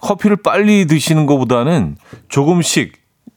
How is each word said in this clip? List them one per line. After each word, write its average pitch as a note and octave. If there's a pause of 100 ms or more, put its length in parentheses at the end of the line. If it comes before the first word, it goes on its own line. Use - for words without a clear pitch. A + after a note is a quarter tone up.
커피를 G3+
빨리 G3+
드시는 D#3
것보다는 B2 (320)
조금씩, D#3 (360)